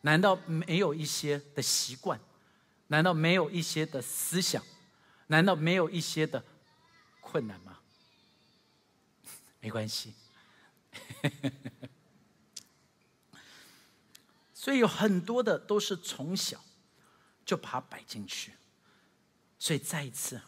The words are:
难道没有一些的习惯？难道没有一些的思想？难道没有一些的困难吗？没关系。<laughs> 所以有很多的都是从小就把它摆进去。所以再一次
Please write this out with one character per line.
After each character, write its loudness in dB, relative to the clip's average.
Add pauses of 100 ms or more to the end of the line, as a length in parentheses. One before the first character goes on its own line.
难 4
道 6 (120)
没 0
有 2
一 -4
些 -2 (120)
的 -4
习 0
惯？ -4 (680)
难 4
道 6
没 4
有 4
一 -2
些 -2
的 -6
思 -4
想？ -2 (640)
难 6
道 6
没 2
有 2
一 -4
些 -2
的 -6 (760)
困 -6
难 -12
吗？ -20 (1800)
没 -10
关 -4
系。 -8 (1080)
<laughs> 0 (3250)
所 -2
以 6
有 8
很 4
多 0
的 2
都 0
是 -2
从 -8
小 -4 (840)
就 0
把 -12
它 -4
摆 -18
进 -12
去。 -12 (1080)
所 0
以 0
再 -6
一 -8
次 -8